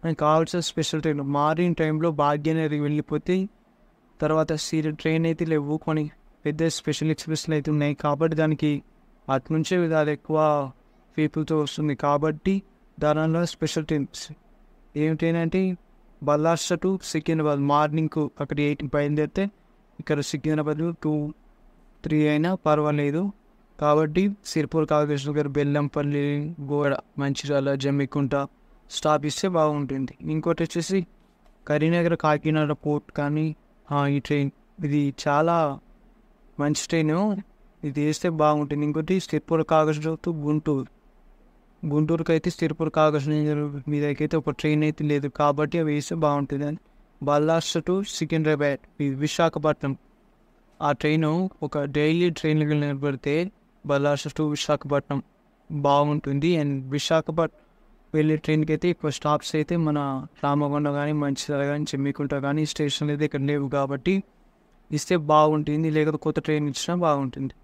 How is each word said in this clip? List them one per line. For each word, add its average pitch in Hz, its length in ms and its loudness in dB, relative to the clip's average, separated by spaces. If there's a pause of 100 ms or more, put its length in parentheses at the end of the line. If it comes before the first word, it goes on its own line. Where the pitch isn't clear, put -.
మనకి 165 180 -2
కావాల్సిన 156 400 2
స్పెషల్ 160 420 -2
ట్రైన్ 143 200 0 (100)
మార్నింగ్ 160 440 2
టైంలో 156 320 0 (120)
భాగ్యనగర్ 151 640 2
వెళ్ళిపోతే 147 540 -2 (840)
తర్వాత 156 400 2
సీరియల్ 156 360 -2
ట్రైన్ 160 300 0
అయితే 165 180 0
లేవు, 151 340 0
కొన్ని 156 260 -2 (400)
పెద్ద 151 240 0
స్పెషల్ 156 440 -2
ఎక్స్‌ప్రెస్లు 156 420 -4
అయితే 147 160 -2
ఉన్నాయి. 147 260 2
కాబట్టి 156 400 0
దానికి 156 340 2 (580)
అటు 135 240 0
నుంచే 160 260 0
విధాలు 160 320 2
ఎక్కువ 151 280 -2 (760)
పీపుల్తో 151 420 0
వస్తుంది. 151 380 -2
కాబట్టి 151 580 2 (440)
దానిలో 156 480 2
స్పెషల్ 160 400 -4
ట్రైన్స్ - 380 -4 (680)
ఏమిటంటే 165 680 0 (640)
బల్లార్ష 151 500 2
to 180 180 0 (120)
సికింద్రాబాద్ 151 600 0
మార్నింగ్కు 151 580 2 (160)
అక్కడ 143 220 -6
ఎయిట్కి 147 280 -2
బయలుదేరితే 147 560 0 (540)
ఇక్కడ 151 220 -2
సికింద్రాబాద్ 151 600 -2 (160)
టూ, 151 140 -2 (920)
త్రీ 156 140 2 (100)
అయినా 151 260 2
పర్వాలేదు. 151 680 2 (560)
కాబట్టి 151 440 4 (220)
సిరిపూర్, 156 420 0
కాగజ్ 147 400 0
నగర్, 147 220 0
బెల్లంపల్లి, 143 800 0 (400)
గోడ, 147 260 0 (260)
మంచిర్యాల, 139 560 0
జమ్మికుంట 139 600 0 (560)
స్టాప్ 151 360 0
ఇస్తే 151 220 -2
బాగుంటుంది. 147 640 0 (200)
ఇంకోటి 160 300 0
వచ్చేసి 170 360 -2 (680)
కరీంనగర్ 165 580 2
కాకినాడ 151 480 2 (120)
పోర్ట్ 147 240 -2 (100)
కానీ, 151 280 0 (400)
ఆ, 143 200 -2
ఈ 143 200 2
ట్రైన్ 143 240 0 (340)
ఇది 147 180 0 (220)
చాలా 156 320 2 (1040)
మంచి 147 300 0
ట్రైన్, 160 220 2 (680)
ఇది 143 240 -4
వేస్తే 156 220 0 (140)
బాగుంటుంది. 147 460 2
ఇంకోటి 156 320 0
సిర్పూర్ 160 420 -2 (100)
కాగజ్ 156 280 4 (240)
to 175 60 -2 (160)
గుంటూరు, 147 440 0 (920)
గుంటూరుకి 156 520 0
అయితే 160 240 0
సిర్పూర్ 156 400 -2
కాగజ్ 151 340 2
నగర్ 151 300 0 (300)
మీదకైతే 147 500 0
ఒక 151 180 -2
ట్రైన్ 151 280 2
అయితే 151 140 -4 (100)
లేదు 143 180 0 (100)
కాబట్టి 147 420 2
అవి 151 140 0
వేస్తే 147 200 -4 (100)
బాగుంటుంది. 143 440 0
అని 156 100 -8 (400)
బల్లార్స 151 540 2 (140)
to 180 80 2 (200)
సికింద్రాబాద్, 151 640 0 (240)
ఈ 143 40 0 (160)
విశాఖపట్నం 151 680 0 (880)
ఆ 147 200 2
ట్రైన్ 156 280 2 (380)
ఒక 143 180 -2 (120)
డైలీ 165 420 2
ట్రైన్లకు 151 460 2
నిలబడితే 143 500 -4 (560)
బల్లార్స 143 360 0 (120)
to 156 60 2 (100)
విశాఖపట్నం 143 680 -2 (500)
బాగుంటుంది. 143 800 2 (140)
And 143 100 0 (220)
విశాఖపట్నం 160 640 0 (560)
వెళ్ళే 156 180 4 (100)
ట్రైన్కి 156 300 2
అయితే 160 180 -2
ఎక్కువ 160 240 -2
స్టాప్స్ 151 420 -2
అయితే 151 160 0 (100)
మన 151 140 0 (440)
రామగుండం 147 560 0
కానీ, 147 140 -2 (100)
మంచిర్యాల 139 480 -2
కానీ, 147 200 -2
చెమ్మికుంట 139 440 -4 (100)
కానీ 147 180 0 (100)
స్టేషన్లు 147 420 -2
అయితే 147 140 -2
ఇక్కడ 143 200 -4
లేవు 143 180 0 (100)
కాబట్టి 139 380 0 (760)
ఇస్తే 151 240 -2 (180)
బాగుంటుంది, 151 640 4
లేకపోతే 151 300 2
కొత్త 156 200 0
ట్రైన్ 151 260 0
ఇచ్చినా - 220 -4 (120)
బాగుంటుంది. 135 580 -2